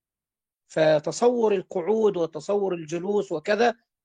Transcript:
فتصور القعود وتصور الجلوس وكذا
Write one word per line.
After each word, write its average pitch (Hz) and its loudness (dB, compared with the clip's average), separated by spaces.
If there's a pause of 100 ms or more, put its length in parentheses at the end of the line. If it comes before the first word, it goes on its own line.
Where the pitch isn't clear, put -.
(680)
فتصور 170 2
القعود 190 0
وتصور 180 -2
الجلوس 175 -4
وكذا 208 0 (280)